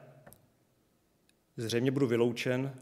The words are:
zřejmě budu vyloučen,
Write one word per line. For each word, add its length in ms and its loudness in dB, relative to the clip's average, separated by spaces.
zřejmě 340 0
budu 160 2
vyloučen, 760 0